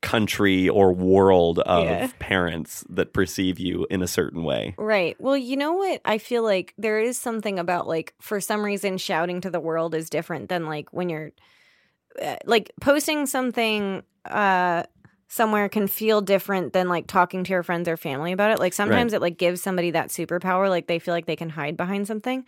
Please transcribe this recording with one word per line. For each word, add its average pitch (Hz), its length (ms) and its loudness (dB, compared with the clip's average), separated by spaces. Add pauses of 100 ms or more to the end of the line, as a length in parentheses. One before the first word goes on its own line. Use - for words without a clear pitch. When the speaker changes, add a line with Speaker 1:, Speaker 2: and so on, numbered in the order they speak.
Speaker 1:
country 101 680 2
or 98 240 6
world 92 640 6
of 87 260 4
Speaker 2:
Yeah. 92 240 -2 (100)
Speaker 1:
parents 87 680 -2
that 90 240 -4
perceive 92 460 0
you 87 300 -2
in 92 120 -2
a 87 60 -2
certain 82 360 -2
way. 60 340 -4
Speaker 2:
Right. 202 420 -2
Well, 269 180 0
you 254 200 -4
know 294 160 -2
what? 381 320 -2
I 214 120 0
feel 233 260 -4
like 190 340 0
there 214 220 -2
is 240 200 -2
something 220 400 -4
about, 175 280 -2
like, 160 340 -4
for 208 200 -6
some 208 220 -2
reason, 202 340 -2
shouting 180 440 -2
to 190 80 -8
the 170 120 -4
world 165 340 -2
is 160 140 -4
different 160 400 -6
than, 175 160 -2
like, 151 260 -8
when 180 180 -4
you're, 156 220 -8 (880)
uh, 143 140 -4 (100)
like, 220 260 0 (100)
posting 294 440 2
something, 220 760 -2 (220)
uh, 180 580 2 (460)
somewhere 214 400 2
can 202 180 0
feel 220 340 2
different 190 520 0
than, 185 160 2
like, 170 180 -2
talking 185 380 2
to 180 60 -4
your 180 120 2
friends 175 260 -2
or 165 80 0
family 156 360 -4
about 208 180 4
it. 220 80 2
Like, 180 140 2
sometimes 220 400 2
Speaker 1:
Right. 202 40 0
Speaker 2:
it, - 40 0
like, 170 160 0
gives 180 240 0
somebody 180 300 0
that 156 180 0
superpower. 180 600 0
Like, 175 180 0
they 170 120 0
feel 175 140 -4
like 170 120 -2
they 160 100 -2
can 165 140 -8
hide 151 260 -6
behind 196 320 -4
something, 254 400 -4